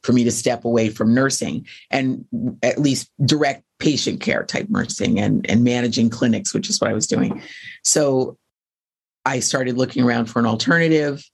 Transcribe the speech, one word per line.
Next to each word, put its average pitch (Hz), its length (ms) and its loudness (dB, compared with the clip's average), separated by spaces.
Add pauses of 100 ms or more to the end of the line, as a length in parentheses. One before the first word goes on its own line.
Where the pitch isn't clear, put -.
for - 80 0
me 123 140 4
to 117 60 2
step 120 340 -2
away 117 240 2
from 113 260 2
nursing 131 500 -2 (240)
and 131 360 -2 (380)
at 127 160 0
least 139 300 0 (160)
direct 147 380 0 (160)
patient - 400 -2
care - 240 -2
type - 260 -6
nursing - 500 0
and, 104 300 0
and 113 140 4
managing 120 460 2
clinics, 113 440 -2
which - 160 -4
is - 120 -2
what 107 80 0
I 107 40 -2
was 107 140 -2
doing. - 340 -2 (420)
So 135 540 2 (880)
I 135 140 0
started 127 380 -2
looking 127 260 0
around 120 220 2
for 113 140 -2
an 117 60 2
alternative. 147 760 2 (100)